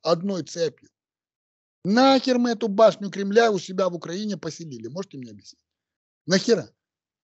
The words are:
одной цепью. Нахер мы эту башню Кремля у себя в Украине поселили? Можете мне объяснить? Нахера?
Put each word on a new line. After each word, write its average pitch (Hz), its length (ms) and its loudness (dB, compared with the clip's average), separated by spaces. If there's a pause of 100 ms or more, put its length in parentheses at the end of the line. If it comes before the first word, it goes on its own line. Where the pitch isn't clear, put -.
одной 175 420 -2
цепью. - 460 -8 (920)
Нахер 254 540 4
мы 240 140 0
эту 226 160 -4
башню 202 420 4
Кремля 202 420 2
у 196 60 -2
себя 185 320 -4
в 175 60 -8
Украине 185 420 -8
поселили? 143 500 -12
Можете 165 300 -12
мне 120 140 -16
объяснить? - 320 -20 (640)
Нахера? 185 420 2 (680)